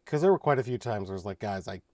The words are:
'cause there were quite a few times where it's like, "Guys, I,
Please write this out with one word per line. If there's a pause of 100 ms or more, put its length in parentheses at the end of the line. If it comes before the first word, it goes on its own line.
'cause
there
were
quite
a
few
times
where
it's
like,
"Guys,
I, (120)